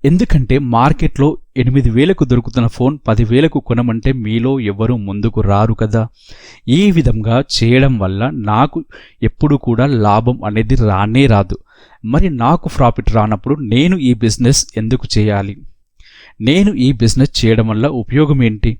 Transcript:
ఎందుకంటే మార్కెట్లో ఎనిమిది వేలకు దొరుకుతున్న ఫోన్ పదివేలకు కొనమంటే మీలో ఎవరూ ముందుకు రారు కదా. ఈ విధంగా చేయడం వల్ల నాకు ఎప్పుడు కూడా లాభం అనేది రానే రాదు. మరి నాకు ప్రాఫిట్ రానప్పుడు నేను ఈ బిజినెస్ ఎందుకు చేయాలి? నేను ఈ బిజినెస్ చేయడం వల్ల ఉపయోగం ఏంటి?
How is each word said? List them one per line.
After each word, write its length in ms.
ఎందుకంటే 460
మార్కెట్లో 520
ఎనిమిది 360
వేలకు 340
దొరుకుతున్న 360
ఫోన్ 180
పదివేలకు 500
కొనమంటే 420
మీలో 260
ఎవరూ 240
ముందుకు 320
రారు 300
కదా. 200
ఈ 40
విధంగా 400
చేయడం 360
వల్ల 280
నాకు 300
ఎప్పుడు 280
కూడా 200
లాభం 300
అనేది 280
రానే 340
రాదు. 240
మరి 140
నాకు 320
ప్రాఫిట్ 420
రానప్పుడు 380
నేను 220
ఈ 20
బిజినెస్ 360
ఎందుకు 240
చేయాలి? 400
నేను 220
ఈ 60
బిజినెస్ 380
చేయడం 320
వల్ల 160
ఉపయోగం 440
ఏంటి? 320